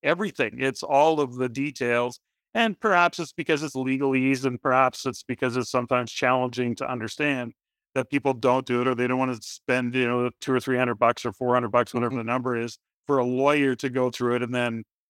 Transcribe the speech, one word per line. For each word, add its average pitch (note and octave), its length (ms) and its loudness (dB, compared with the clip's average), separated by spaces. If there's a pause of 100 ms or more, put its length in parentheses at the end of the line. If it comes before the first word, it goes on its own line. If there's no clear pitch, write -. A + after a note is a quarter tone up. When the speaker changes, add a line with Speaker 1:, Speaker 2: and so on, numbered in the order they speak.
Speaker 1:
everything. D3+ 560 -2
It's C3 240 -2
all D3+ 380 4
of B2 140 -2
the B2+ 140 -2
details. A#2+ 720 -2 (340)
And A3+ 260 0
perhaps F3 400 2
it's E3 140 -8
because D#3 300 0
it's C#3+ 120 -6
legalese, C3 720 0
and B2 160 -2
perhaps C3 440 2
it's B2 180 -8
because B2 340 -2
it's B2 120 -2
sometimes B2 420 0
challenging B2 640 0
to C3 160 -6
understand B2 640 -4 (420)
that C3 140 -2
people C3+ 240 0
don't B2 320 2
do B2 160 0
it, B2+ 60 0
or B2+ 80 0
they B2 120 0
don't B2+ 120 0
wanna B2+ 220 -2
spend, B2 540 -2
you B2+ 120 2
know, B2 220 0 (120)
two C3 120 -2
or B2+ 60 4
three B2+ 180 0
hundred A#2+ 180 0
bucks A#2 300 2
or A2+ 80 -4
four B2 200 0
hundred A#2+ 180 2
bucks, A#2+ 220 2
whatever A#2+ 220 -2
Speaker 2:
Mm-hmm. - 20 -4
Speaker 1:
the A2+ 60 -4
number B2 340 -2
is, A#2 200 -6 (300)
for C#3+ 120 4
a B2 60 4
lawyer C3+ 500 2
to C3 140 -4
go B2+ 220 0
through B2 240 0
it A#2+ 80 0
and A#2+ 120 -4
then, A#2 280 -2 (260)